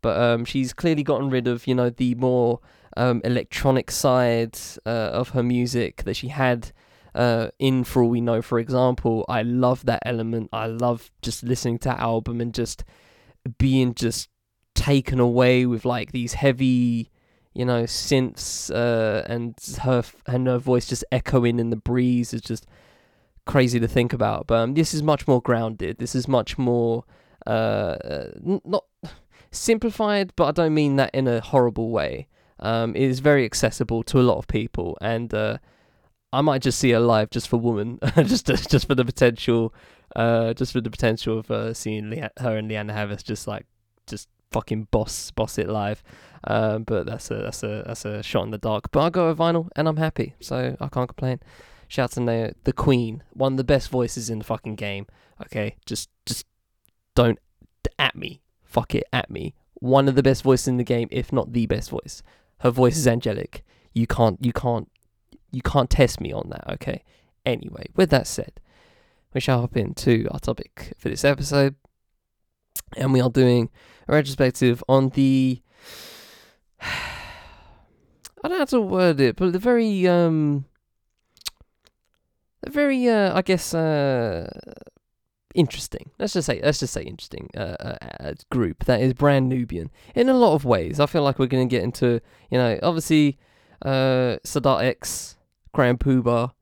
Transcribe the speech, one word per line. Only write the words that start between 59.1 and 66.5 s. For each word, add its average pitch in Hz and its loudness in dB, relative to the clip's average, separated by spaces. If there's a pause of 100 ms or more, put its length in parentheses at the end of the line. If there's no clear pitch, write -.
at - -2
me. - -10 (200)
One 135 4
of 131 4
the 139 6
best 135 4
voices 131 4
in 123 0
the 123 0
game, 120 -2
if - -4
not 127 -2
the 120 0
best - -6
voice. - -12 (360)
Her 127 2
voice 123 4
is 131 2
angelic. 117 -2 (280)
You 117 0
can't, 113 2
you 120 -2
can't, - -4 (600)
you 127 -8
can't 131 0
test - 4
me - -8
on - -8
that. - -14 (100)